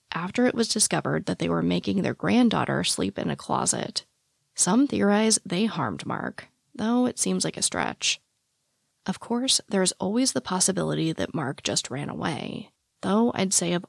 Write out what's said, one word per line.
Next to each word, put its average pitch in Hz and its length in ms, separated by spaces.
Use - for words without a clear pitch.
after 185 320
it - 100
was 226 140
discovered 156 560
that 180 140
they 170 100
were 170 140
making 180 380
their 123 120
granddaughter 190 720
sleep - 360
in - 100
a 143 60
closet. - 720
Some 247 320
theorize 208 580
they 185 200
harmed 147 400
Mark, - 420
though 247 340
it - 120
seems 185 240
like - 140
a - 40
stretch. - 600
Of - 140
course, 247 480
there's 185 260
always 226 380
the - 80
possibility 160 720
that - 220
Mark 143 280
just - 300
ran 139 180
away, - 600
though 214 340
I'd 190 180
say 175 200
of 175 140